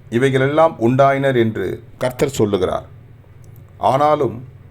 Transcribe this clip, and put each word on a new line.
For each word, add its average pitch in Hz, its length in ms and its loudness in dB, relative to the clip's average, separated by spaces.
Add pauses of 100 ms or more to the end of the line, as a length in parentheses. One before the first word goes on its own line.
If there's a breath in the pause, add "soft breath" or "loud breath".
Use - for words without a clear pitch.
இவைகளெல்லாம் 135 720 2
உண்டாயினர்" 135 560 2
என்று 104 480 -2 (140)
கர்த்தர் 127 320 -4
சொல்லுகிறார். 101 560 -2 (920)
"ஆனாலும் 143 680 0 (280)